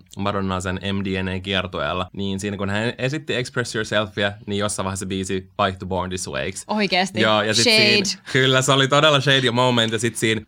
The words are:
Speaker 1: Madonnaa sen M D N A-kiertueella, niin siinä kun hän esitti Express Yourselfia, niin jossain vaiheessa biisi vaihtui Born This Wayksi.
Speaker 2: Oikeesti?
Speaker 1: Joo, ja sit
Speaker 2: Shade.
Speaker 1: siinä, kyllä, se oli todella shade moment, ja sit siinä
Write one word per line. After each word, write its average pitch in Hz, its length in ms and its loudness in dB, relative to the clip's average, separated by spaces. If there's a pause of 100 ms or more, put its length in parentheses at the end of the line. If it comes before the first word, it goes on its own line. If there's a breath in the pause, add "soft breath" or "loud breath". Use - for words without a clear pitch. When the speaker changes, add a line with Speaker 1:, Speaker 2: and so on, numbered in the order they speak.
(160)
Speaker 1:
Madonnaa 98 440 -2
sen 92 200 -4 (120)
M 98 120 -2
D 95 180 -2
N 95 60 -4
A-kiertueella, 92 840 -4
niin 98 280 -6
siinä 101 160 -4
kun 98 140 -4
hän 110 280 -2
esitti 131 360 -4
Express 123 400 -4
Yourselfia, 104 580 -2 (140)
niin 101 120 -2
jossain 101 260 -2
vaiheessa 95 220 -4
biisi 95 520 -4
vaihtui 95 300 -2
Born 92 220 -4
This 92 180 -6
Wayksi. 71 400 -6
Speaker 2:
Oikeesti? 190 520 -2
Speaker 1:
Joo, 107 220 4
ja 107 120 0
sit 117 100 2
Speaker 2:
Shade. 208 400 4
Speaker 1:
siinä, - 180 -6 (100)
kyllä, 131 300 4
se 139 100 2
oli 135 160 4
todella 143 320 6
shade 131 300 4
moment, 120 420 2
ja 113 60 0
sit 113 180 -2
siinä 110 320 0